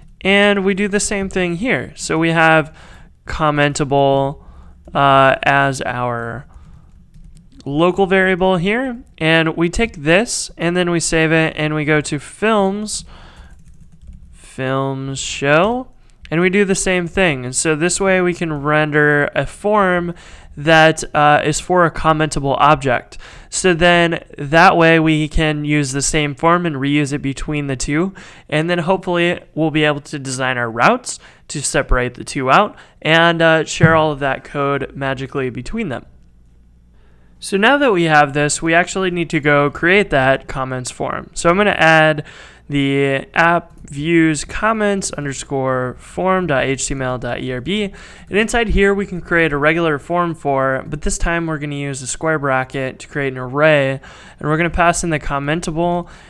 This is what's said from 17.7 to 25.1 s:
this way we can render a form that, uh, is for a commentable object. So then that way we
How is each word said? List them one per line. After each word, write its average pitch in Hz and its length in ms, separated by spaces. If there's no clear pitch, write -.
this 147 260
way 190 200
we 180 120
can 160 280
render 147 720
a 139 120
form 180 680
that, 156 460
uh, 147 300
is 151 140
for 180 260
a 160 60
commentable 151 680
object. 139 600
So 180 260
then 170 480
that 165 380
way 165 240
we 156 280